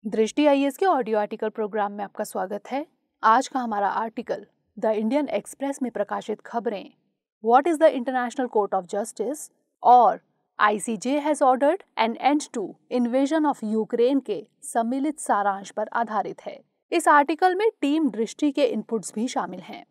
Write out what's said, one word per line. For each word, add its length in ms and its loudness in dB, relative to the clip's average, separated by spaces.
दृष्टि 380 0
आईएएस 300 2
के 80 0
ऑडियो 340 0
आर्टिकल 300 -4
प्रोग्राम 420 -4
में 120 -10
आपका 200 -10
स्वागत 440 -8
है। 180 -6
आज 240 4
का 120 -4
हमारा 280 -2
आर्टिकल 580 -6
द 140 0
इंडियन 380 0
एक्सप्रेस 520 -6
में 100 -2
प्रकाशित 500 -6
खबरें, 480 -6
What 240 6
is 100 2
the 140 6
International 580 -4
Court 240 0
of 140 -2
Justice 540 -6
और 360 8
आईसीजे 640 0
has 200 0
ordered 420 2
an 180 0
end 240 0
to 100 -6
invasion 540 0
of 160 -2
Ukraine 520 0
के 160 -6
सम्मिलित 560 -4
सारांश 520 -2
पर 220 -6
आधारित 480 -4
है। 180 -14
इस 160 0
आर्टिकल 480 4
में 140 2
टीम 280 2
दृष्टि 420 -2
के 140 0
इनपुट्स 500 -4
भी 120 -2
शामिल 320 -6
हैं। 320 -16